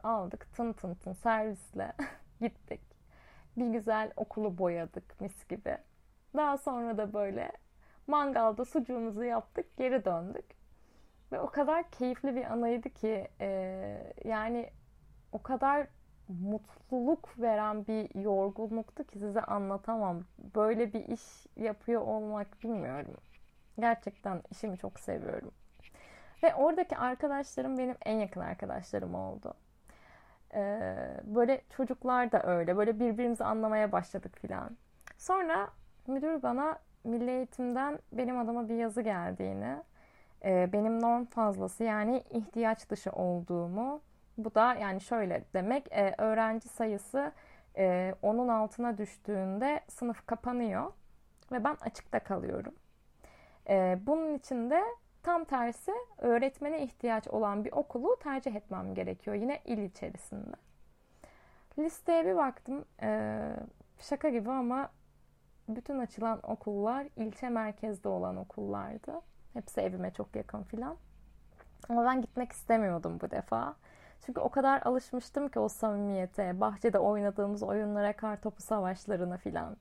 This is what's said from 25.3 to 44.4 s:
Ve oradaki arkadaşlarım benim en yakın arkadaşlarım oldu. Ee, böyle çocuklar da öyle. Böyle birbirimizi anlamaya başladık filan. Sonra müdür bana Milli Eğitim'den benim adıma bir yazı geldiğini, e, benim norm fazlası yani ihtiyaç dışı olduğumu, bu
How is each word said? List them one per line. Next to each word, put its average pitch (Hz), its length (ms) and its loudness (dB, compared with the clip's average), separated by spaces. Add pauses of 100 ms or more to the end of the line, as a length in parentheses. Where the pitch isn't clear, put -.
Ve 330 120 8
oradaki 330 420 4
arkadaşlarım 269 800 -2
benim 254 260 -2
en 220 140 0
yakın 190 220 -2
arkadaşlarım 180 760 -4
oldu. 190 400 -6 (1000)
Ee, 196 680 -4
böyle 240 460 4
çocuklar 247 600 0
da 240 100 6
öyle. 175 340 2
Böyle 214 240 4
birbirimizi 233 440 2
anlamaya 214 480 2
başladık 185 460 -4
filan. 196 380 -8 (420)
Sonra 339 500 2 (380)
müdür 277 360 0
bana 277 360 0 (260)
Milli 240 260 0
Eğitim'den 254 680 -2 (140)
benim 247 260 -2
adıma 233 300 -2
bir 233 60 -2
yazı 226 280 0
geldiğini, 196 760 -2 (680)
e, 185 280 4
benim 220 300 2
norm 240 220 4
fazlası 202 600 0
yani 220 460 2
ihtiyaç 226 600 0
dışı - 220 -4
olduğumu, 180 880 0 (380)
bu 220 160 -2